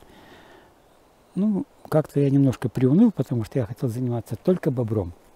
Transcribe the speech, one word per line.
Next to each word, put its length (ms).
Ну, 300
как-то 320
я 100
немножко 380
приуныл, 420
потому 340
что 140
я 80
хотел 220
заниматься 480
только 340
бобром. 420